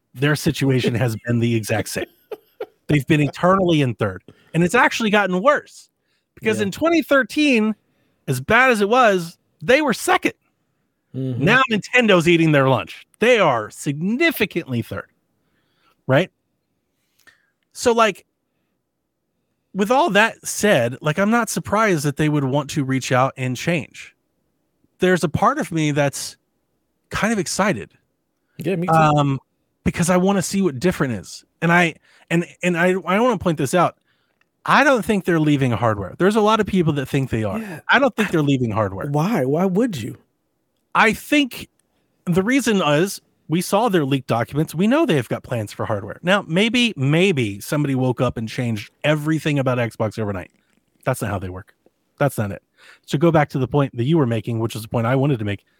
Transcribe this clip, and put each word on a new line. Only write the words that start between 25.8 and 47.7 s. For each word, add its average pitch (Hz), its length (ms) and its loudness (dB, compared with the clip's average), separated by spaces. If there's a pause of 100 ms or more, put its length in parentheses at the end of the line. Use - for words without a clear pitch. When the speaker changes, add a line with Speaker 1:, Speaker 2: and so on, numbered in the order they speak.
Speaker 1:
that's 143 440 -2 (720)
kind 220 220 -2
of 220 60 -2
excited. 165 540 -2 (640)
Speaker 2:
Yeah, 185 180 -4
me 160 120 -4
too. 160 60 2
Speaker 1:
Um, 147 440 2 (460)
because 170 260 -2
I 180 60 4
wanna 190 260 2
see 196 200 -4
what 147 180 -2
different 156 340 -2
is. - 300 -14 (180)
And 170 100 2
I, 170 220 2 (360)
and, 170 140 0 (180)
and 180 140 0
I, 175 140 2
I 185 300 0
wanna 240 180 2
point 165 200 -2
this 143 160 -2
out. 165 220 2 (680)
I 208 180 4
don't 262 200 2
think 202 200 -2
they're 170 160 2
leaving 143 300 2
hardware. 107 480 -2
There's 202 180 2
a 226 60 2
lot 214 180 2
of 202 60 -2
people 160 280 0
that 135 120 -4
think 135 240 -2
they 113 140 -2
are. 98 140 -4
Speaker 2:
Yeah. 202 300 -12
Speaker 1:
I 202 100 4
don't 262 180 0
think 208 140 -2
they're 160 120 2
leaving 131 280 0
hardware. 101 360 -4
Speaker 2:
Why? 151 380 -2
Why 151 200 0
would 190 380 -2
you? - 160 -12 (760)
Speaker 1:
I 214 180 4
think - 560 -2 (580)
the 180 160 0
reason 226 400 2
is 151 380 0 (260)
we 175 160 -2
saw 220 260 0
their 180 160 2
leaked 135 220 -2
documents. 123 480 -2
We 180 120 0
know 294 200 2
they've 147 220 0
got 113 140 -8
plans 113 300 -6
for 110 140 -8
hardware. 101 360 -6
Now, 185 200 0
maybe, 226 540 0
maybe 135 640 0
somebody 143 340 -2